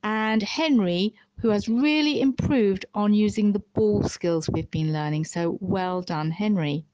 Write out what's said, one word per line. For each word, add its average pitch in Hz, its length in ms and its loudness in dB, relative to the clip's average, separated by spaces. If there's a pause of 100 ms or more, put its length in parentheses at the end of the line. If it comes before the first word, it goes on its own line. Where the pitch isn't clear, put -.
And 220 380 0
Henry, 208 720 0 (240)
who 233 100 0
has 208 220 0
really 294 500 2
improved 247 640 2 (100)
on 208 200 2
using 208 360 2
the 202 100 0
ball 208 420 0
skills 170 480 -2
we've 160 200 -4
been 156 220 -2
learning. 151 320 -2
So 170 380 -4
well 185 400 -2
done, 160 280 -4
Henry. 165 640 -2